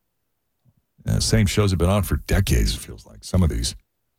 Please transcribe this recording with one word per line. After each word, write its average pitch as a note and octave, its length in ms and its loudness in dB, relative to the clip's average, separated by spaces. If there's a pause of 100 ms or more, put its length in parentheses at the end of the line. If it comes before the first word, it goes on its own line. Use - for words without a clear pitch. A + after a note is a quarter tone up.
(1080)
Yeah, - 140 0
same A2 260 2
shows G#2 240 0
have F2+ 80 0
been F2 100 2
on G2+ 140 2
for D#2 140 -2
decades, C2+ 580 0
it - 60 -8
feels - 260 -18
like, A1 160 -20
some F#2 220 0
of D2+ 40 2
these. A#1 280 -4 (420)